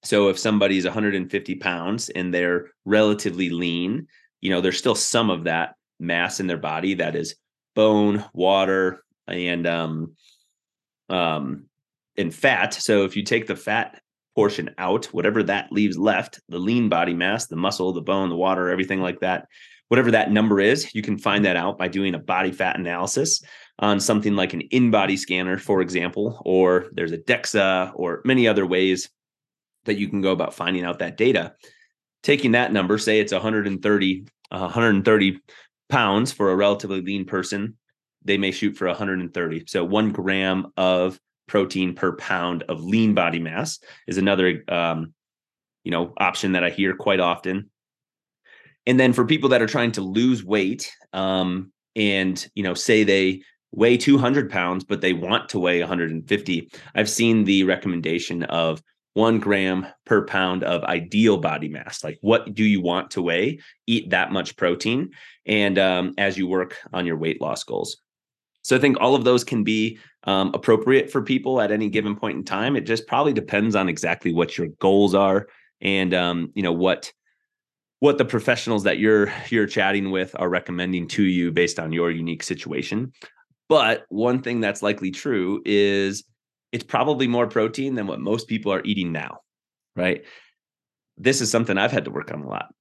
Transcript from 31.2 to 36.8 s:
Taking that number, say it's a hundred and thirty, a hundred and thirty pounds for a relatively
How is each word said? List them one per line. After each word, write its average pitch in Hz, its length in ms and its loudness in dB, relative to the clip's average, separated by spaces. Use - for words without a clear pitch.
Taking 143 300 2
that 123 200 2
number, 101 280 2
say 107 200 2
it's 104 120 0
a 95 80 0
hundred 110 260 -2
and 98 160 -4
thirty, 98 440 2
a 92 160 -4
hundred 110 280 4
and 98 80 2
thirty 98 360 4
pounds 117 420 2
for 101 180 0
a 92 60 2
relatively 101 460 0